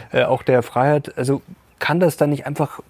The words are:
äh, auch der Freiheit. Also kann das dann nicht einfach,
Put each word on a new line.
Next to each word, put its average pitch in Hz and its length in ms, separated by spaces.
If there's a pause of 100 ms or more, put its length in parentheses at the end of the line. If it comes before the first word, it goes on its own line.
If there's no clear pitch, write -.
(120)
äh, 127 120
auch 123 200
der 127 180
Freiheit. 143 560
Also 131 240 (380)
kann 156 200
das 170 180
dann 147 140
nicht 139 160
einfach, 147 320 (100)